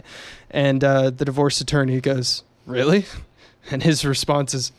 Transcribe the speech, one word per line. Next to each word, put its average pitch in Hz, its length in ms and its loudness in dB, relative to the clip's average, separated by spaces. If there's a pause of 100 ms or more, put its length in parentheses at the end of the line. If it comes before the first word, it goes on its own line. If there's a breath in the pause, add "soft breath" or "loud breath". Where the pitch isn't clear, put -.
(500 loud breath)
And, 139 340 2
uh, 135 260 4
the 131 160 -4
divorce 139 340 0
attorney 131 400 0
goes, 131 440 -2 (220)
"Really?" 143 400 2 (640 soft breath)
And 139 120 -4
his 160 200 2
response 143 520 0
is, 127 240 -6